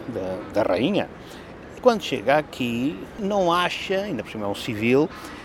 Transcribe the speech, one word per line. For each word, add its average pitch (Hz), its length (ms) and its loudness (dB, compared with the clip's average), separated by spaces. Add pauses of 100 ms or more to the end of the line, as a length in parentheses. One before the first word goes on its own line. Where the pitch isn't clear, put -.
Da, 95 540 -2
da - 20 6
rainha. 101 460 2 (720)
Quando 233 200 6
chega 123 360 2
aqui, 135 600 -2 (220)
não 196 320 2
acha, 175 440 0
ainda 190 280 -2
por - 80 -12
cima 107 140 -6
é - 20 0
um 101 80 -2
civil, 117 540 2 (360)